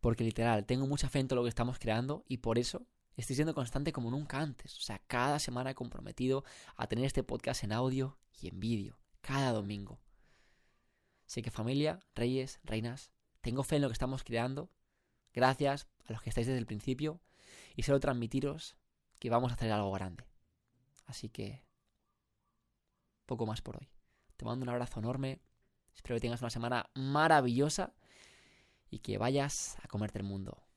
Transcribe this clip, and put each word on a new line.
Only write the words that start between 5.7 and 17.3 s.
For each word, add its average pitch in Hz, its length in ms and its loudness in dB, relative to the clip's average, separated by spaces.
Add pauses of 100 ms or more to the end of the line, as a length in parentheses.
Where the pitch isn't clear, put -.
comprometido 127 680 -2 (320)
a 113 120 -2
tener 123 180 0
este 135 180 2
podcast - 400 -4
en 104 80 -2
audio 131 460 0 (240)
y - 60 -10
en 90 120 -10
vídeo, 107 380 -2 (240)
cada 135 300 0
domingo. 101 500 -4 (1300)
Así - 160 -6
que 113 80 -4
familia, 143 480 0 (160)
reyes, 131 480 0
reinas, 113 480 -4 (300)
tengo 127 220 0
fe 156 120 2
en 143 80 4
lo 135 60 2
que 113 40 -4
estamos 131 300 -2
creando. 127 480 -2 (600)
Gracias 135 540 4 (200)
a 113 60 -4
los 113 100 -6
que - 60 -4
estáis 117 180 2
desde 131 120 2
el 117 60 -2
principio 135 560 -2 (540)